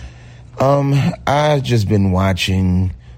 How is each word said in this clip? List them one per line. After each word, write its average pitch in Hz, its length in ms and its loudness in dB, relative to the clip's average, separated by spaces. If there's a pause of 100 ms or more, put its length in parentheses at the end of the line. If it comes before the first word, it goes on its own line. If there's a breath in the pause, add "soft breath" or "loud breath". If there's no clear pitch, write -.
(600 loud breath)
Um, 139 340 2 (320)
I've 147 380 0
just 117 260 0
been 98 220 2
watching 92 840 0 (240 loud breath)